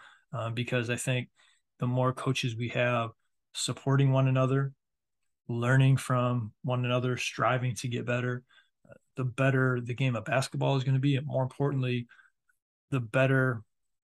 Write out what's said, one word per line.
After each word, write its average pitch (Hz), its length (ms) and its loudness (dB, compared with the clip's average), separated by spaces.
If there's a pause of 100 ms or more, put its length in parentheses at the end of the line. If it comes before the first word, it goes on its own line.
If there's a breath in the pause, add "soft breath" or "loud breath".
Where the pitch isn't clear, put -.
(340 loud breath)
um, 113 200 -6
because 120 360 -2
I 120 60 -2
think 127 340 -4 (500 soft breath)
the 123 80 -2
more 127 260 2
coaches 127 420 -4
we 117 140 -6
have 120 420 -2 (420)
supporting 135 580 0
one 135 160 4
another, 131 460 2 (760)
learning 127 500 4
from 123 560 -2 (100)
one 123 220 -2
another, 123 320 0
striving 123 580 0
to - 120 -6
get 120 180 -4
better, 123 380 -2 (460 soft breath)
uh, - 40 -20 (220)
the 131 100 -2
better 131 540 2
the 123 140 -6
game 127 220 0
of 107 100 -6
basketball 135 500 0
is 131 80 0
gonna 135 160 2
be. 139 180 2
And 147 100 -6
more 131 160 -2
importantly, 127 640 -2 (840 loud breath)
the 139 100 0
better 131 640 2 (400)